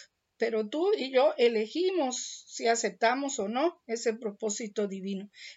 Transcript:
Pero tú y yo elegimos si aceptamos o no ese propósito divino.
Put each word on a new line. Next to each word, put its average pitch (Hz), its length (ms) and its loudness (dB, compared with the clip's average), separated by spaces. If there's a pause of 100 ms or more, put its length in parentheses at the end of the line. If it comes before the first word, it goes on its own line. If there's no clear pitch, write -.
(380)
Pero 220 300 0
tú 339 280 2
y 262 140 -2
yo 269 260 6
elegimos 254 1080 0
si - 220 -2
aceptamos 233 720 0
o 196 80 -2
no 277 400 -2
ese 226 260 -2
propósito 214 720 -4
divino. 196 420 -6 (280)